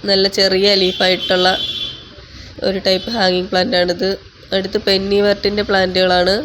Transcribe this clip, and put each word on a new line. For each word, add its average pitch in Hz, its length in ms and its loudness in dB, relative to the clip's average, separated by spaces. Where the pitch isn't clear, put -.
നല്ല 196 180 2
ചെറിയ 190 340 4
ലീഫായിട്ടുള്ള 185 640 0
ഒരു 190 200 -2
ടൈപ്പ് 190 300 -2
ഹാങ്ങിങ് 185 360 0
പ്ലാന്റ് 185 280 0
ആണിത്. 180 280 -2
അടുത്ത് 196 220 -2
പെന്നിവർട്ടിൻ്റെ 202 800 0
പ്ലാന്റുകളാണ്. 185 760 2